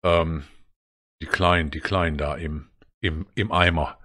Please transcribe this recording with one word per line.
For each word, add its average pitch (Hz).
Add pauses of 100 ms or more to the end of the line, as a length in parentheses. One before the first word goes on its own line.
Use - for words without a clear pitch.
ähm, 82 (800)
die 80
kleinen, 87
die 76
kleinen 85
da 73
im, 76 (280)
im, 80 (100)
im 107
Eimer, 85